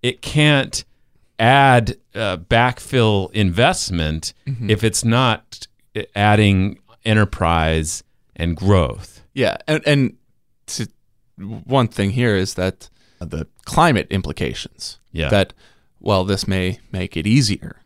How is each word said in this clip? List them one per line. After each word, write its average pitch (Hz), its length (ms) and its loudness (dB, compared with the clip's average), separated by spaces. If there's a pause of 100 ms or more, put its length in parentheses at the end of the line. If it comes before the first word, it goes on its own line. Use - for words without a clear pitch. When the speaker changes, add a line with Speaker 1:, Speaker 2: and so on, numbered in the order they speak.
Speaker 1:
it 123 200 -4
can't 151 600 0 (560)
add, 123 580 4 (180)
uh, 98 240 -4
backfill 113 960 0
investment 90 1000 0 (140)
Speaker 2:
Mm-hmm. 117 240 -6
Speaker 1:
if 104 120 2
it's - 220 -2
not, 117 640 -2 (280)
uh, - 80 -8 (120)
adding 101 640 2 (260)
enterprise 82 1000 0 (320)
and 82 220 -4
growth. 92 680 0 (120)
Speaker 2:
Yeah, 120 220 0 (100)
and, 156 200 -2
and 143 300 2 (520)
to, - 200 -8 (480)
one 107 520 -2
thing 98 220 -2
here 120 260 0
is 95 180 -2
that - 340 -4 (300)
the 82 280 -8 (180)
climate 156 460 2
implications, - 880 -6 (140)
Speaker 1:
Yeah. 78 160 -4
Speaker 2:
that, 98 240 0 (480)
well, 95 240 0
this 98 240 -2
may 95 300 -2 (140)
make 95 240 -6
it 80 100 -4
easier 110 600 0